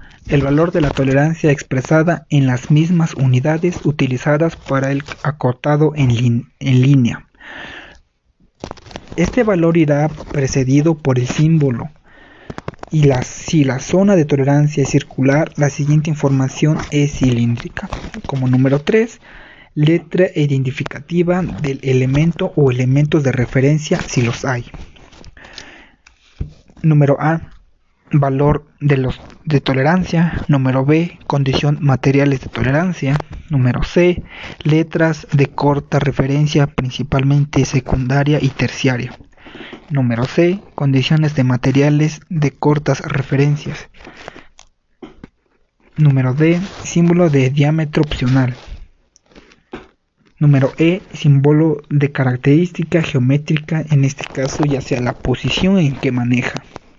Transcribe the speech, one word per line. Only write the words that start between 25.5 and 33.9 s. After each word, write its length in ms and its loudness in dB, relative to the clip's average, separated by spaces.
Número 380 4
A, 300 -2
valor 540 0
de 180 0
los, 220 -4
de 160 0
tolerancia. 880 0
Número 380 2
B, 420 0
condición 540 0
materiales 580 2
de 80 -14
tolerancia. 720 -2
Número 320 0
C, 400 0